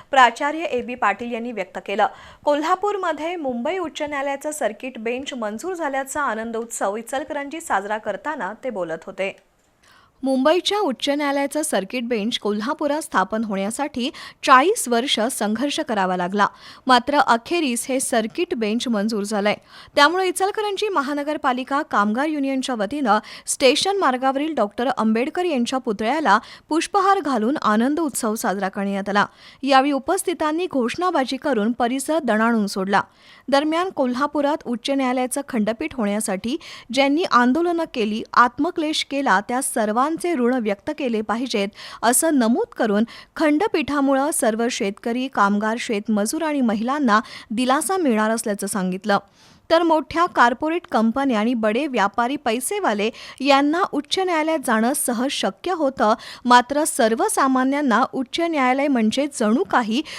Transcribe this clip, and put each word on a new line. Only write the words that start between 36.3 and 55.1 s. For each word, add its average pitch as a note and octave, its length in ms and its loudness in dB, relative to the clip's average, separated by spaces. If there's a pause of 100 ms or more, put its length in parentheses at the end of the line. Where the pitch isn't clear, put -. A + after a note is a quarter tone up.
ज्यांनी C#4 300 4
आंदोलनं D#4+ 600 2 (100)
केली, A3 300 -2 (100)
आत्मक्लेश D4+ 800 2
केला, C4+ 360 2
त्या B3 140 -2
सर्वांचे C4+ 720 0
ऋण B3 200 2
व्यक्त G#3+ 440 -2
केले A#3 240 -2
पाहिजेत, A3 460 -2 (360)
असं C#4 360 4
नमूद B3+ 280 2 (100)
करून G#3+ 260 2 (320)
खंडपीठामुळं D4 960 2
सर्व A#3 400 0
शेतकरी, A#3+ 560 -4
कामगार, G#3+ 520 2
शेतमजूर G#3+ 640 -2
आणि D4+ 180 0
महिलांना A3+ 580 2 (320)
दिलासा C4 460 0
मिळणार A3 340 2
असल्याचं G#3+ 360 -4
सांगितलं. F#3+ 500 -2 (520)
तर E4+ 140 6
मोठ्या D#4+ 420 2
कॉर्पोरेट D#4 560 2 (100)
कंपन्या A#3 480 2
आणि A3+ 140 0
बडे A3+ 340 0
व्यापारी, A#3+ 480 0
पैसेवाले A#3+ 760 -2 (320)
यांना C#4+ 500 4
उच्च - 280 -4
न्यायालयात D#4+ 480 0
जाणं A3+ 280 2
सहज B3 360 -2